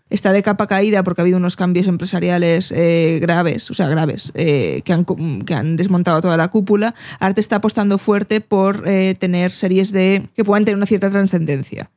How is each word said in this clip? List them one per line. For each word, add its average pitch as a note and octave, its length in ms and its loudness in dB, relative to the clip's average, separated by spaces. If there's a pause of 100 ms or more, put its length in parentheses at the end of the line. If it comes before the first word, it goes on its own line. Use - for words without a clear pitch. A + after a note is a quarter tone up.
(100)
está G3+ 220 0
de G3+ 100 4
capa G3+ 240 0
caída G3+ 380 2
porque F#3 160 -2
ha - 20 0
habido F3+ 160 4
unos F3 160 -2
cambios F3+ 320 0
empresariales, F3 880 0
eh, E3 480 2
graves, E3+ 480 -2
o - 40 -12
sea, F#3 120 0
graves, D#3 480 -2
eh, B2 500 0
que - 80 -2
han E3+ 120 2
co-, F3+ 120 -2 (300)
que F3 80 -4
han D3+ 220 -2
desmontado F3 440 0
toda E3+ 160 2
la E3 120 2
cúpula, G#3+ 480 0 (240)
Arte F#3+ 200 0
está G#3 160 -2
apostando G#3 420 0
fuerte G#3 420 0
por, G3 480 0
eh, F#3+ 280 2
tener F3+ 360 -2
series F#3+ 400 0
de, F#3+ 420 2
que A3+ 80 0
puedan G3+ 220 2
tener G#3 120 0
una G3+ 100 0
cierta G3 220 0
trascendencia. F3 880 -2